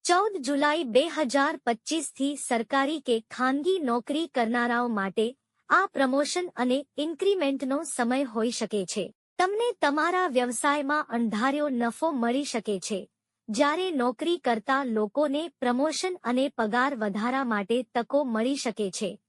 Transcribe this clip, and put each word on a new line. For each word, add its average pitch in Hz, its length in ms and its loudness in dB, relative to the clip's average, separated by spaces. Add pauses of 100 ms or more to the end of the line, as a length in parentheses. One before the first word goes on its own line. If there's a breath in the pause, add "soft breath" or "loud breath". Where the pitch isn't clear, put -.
ચૌદ 392 320 2
જુલાઈ 294 480 0
બે 254 240 4
હજાર 285 480 0
પચીસ 285 560 -4
થી 285 240 -2
સરકારી 269 640 0
કે 226 200 0
ખાનગી 277 580 0
નોકરી 277 480 0
કરનારાઓ 240 640 0
માટે 220 480 -2 (320)
આ 359 180 4
પ્રમોશન 277 680 0
અને 254 300 0 (100)
ઇન્ક્રીમેન્ટનો 294 880 0
સમય 254 400 0
હોઈ 226 260 -2
શકે 208 360 -4
છે. - 280 -6 (240)
તમને 415 420 2
તમારા 330 460 2
વ્યવસાયમાં 285 840 0
અણધાર્યો 240 600 0
નફો 240 420 0
મળી 254 340 0
શકે 214 360 -4
છે. 190 300 -6 (380)
જ્યારે 294 420 2
નોકરી 285 480 0
કરતા 262 460 0
લોકોને 269 640 0
પ્રમોશન 285 760 -2
અને 247 240 0
પગાર 247 480 0
વધારા 220 480 -2
માટે 226 380 0
તકો 262 420 0
મળી 240 320 0
શકે 214 340 -4
છે. 196 380 -6